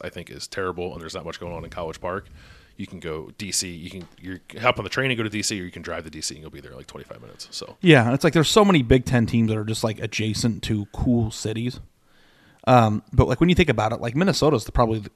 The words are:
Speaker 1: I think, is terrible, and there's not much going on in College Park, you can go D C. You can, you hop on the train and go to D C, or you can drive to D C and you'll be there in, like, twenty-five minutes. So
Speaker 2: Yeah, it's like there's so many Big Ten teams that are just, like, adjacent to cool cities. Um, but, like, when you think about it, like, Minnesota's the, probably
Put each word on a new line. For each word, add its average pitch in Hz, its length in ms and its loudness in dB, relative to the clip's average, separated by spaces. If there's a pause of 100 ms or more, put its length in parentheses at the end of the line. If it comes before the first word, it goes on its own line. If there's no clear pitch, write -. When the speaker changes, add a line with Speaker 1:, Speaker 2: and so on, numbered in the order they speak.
Speaker 1:
I 90 60 -10
think, 87 200 -12
is - 180 -14
terrible, 90 460 -6
and 82 80 -12
there's 80 140 -12
not 82 100 -10
much 82 140 -12
going 87 140 -12
on 82 100 -10
in 80 80 -16
College 82 280 -10
Park, 92 280 -8 (480)
you 98 100 -12
can 90 140 -16
go 80 400 -10
D 95 120 -10
C. 90 200 -4
You 85 180 -14
can, 90 180 -14 (140)
you 90 180 -12 (220)
hop 120 160 2
on 110 60 -6
the 95 80 -8
train 131 180 -2
and 123 80 -2
go 117 60 -2
to 110 60 -4
D 104 120 -4
C, 101 180 -4
or 90 40 -8
you 90 80 -10
can 85 100 -14
drive 82 220 -8
to 80 80 -16
D 78 100 -14
C - 140 -8
and 76 80 -18
you'll 78 80 -16
be 71 100 -16
there 67 100 -20
in, 64 60 -18
like, 67 100 -18
twenty-five - 340 -18
minutes. - 280 -20
So - 320 -14
Speaker 2:
Yeah, 131 320 8
it's 139 120 0
like 151 80 4
there's 156 160 4
so 214 140 6
many 180 200 6
Big 123 220 4
Ten 120 200 2
teams 113 240 2
that 110 80 0
are 107 80 -4
just, 110 180 -4
like, 110 160 -4
adjacent 107 640 -2
to 104 300 -2
cool 117 380 0
cities. 113 480 -6 (880)
Um, 113 340 6 (120)
but, 127 140 6
like, 127 120 0
when 170 100 6
you 175 60 4
think 170 140 4
about 110 240 0
it, - 80 -8
like, 120 140 -6
Minnesota's 151 500 2
the, - 80 -12
probably 110 300 0 (120)